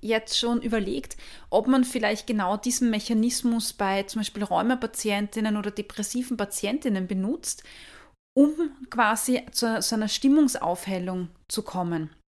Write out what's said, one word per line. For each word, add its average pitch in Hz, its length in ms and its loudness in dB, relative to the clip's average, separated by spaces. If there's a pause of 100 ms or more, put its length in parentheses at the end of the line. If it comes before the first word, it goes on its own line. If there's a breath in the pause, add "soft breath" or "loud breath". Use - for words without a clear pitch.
jetzt 220 380 0
schon 240 240 0
überlegt, 220 540 -2 (340 loud breath)
ob - 160 4
man 254 180 6
vielleicht 220 420 -2
genau 208 300 0
diesen 240 340 0
Mechanismus 226 800 0
bei 196 320 0
zum 220 160 -6
Beispiel 208 240 -4
Rheumapatientinnen 214 1120 0
oder 208 140 -4
depressiven 220 680 -6
Patientinnen 202 720 -2
benutzt, 196 580 -4 (720 loud breath)
um 285 160 8 (380)
quasi 226 600 2
zu, 226 280 0
zu - 140 -2
einer 214 140 0
Stimmungsaufhellung 185 1200 2 (200)
zu - 140 -4
kommen. 170 480 -4 (220)